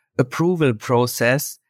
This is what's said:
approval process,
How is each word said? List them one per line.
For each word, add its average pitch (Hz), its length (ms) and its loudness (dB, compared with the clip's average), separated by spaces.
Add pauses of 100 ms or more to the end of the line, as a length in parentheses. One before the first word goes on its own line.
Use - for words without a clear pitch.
(200)
approval 156 540 0
process, 120 840 -2 (120)